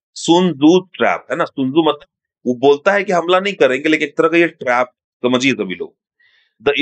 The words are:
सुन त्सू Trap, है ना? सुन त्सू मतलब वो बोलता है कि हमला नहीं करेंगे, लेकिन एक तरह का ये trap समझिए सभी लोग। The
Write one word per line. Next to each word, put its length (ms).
सुन 380
त्सू 280
Trap, 500
है 60
ना? 80
सुन 260
त्सू 120
मतलब 240
वो 80
बोलता 380
है 120
कि 80
हमला 280
नहीं 140
करेंगे, 340
लेकिन 200
एक 100
तरह 100
का 80
ये 120
trap 380
समझिए 260
सभी 220
लोग। 220
The 140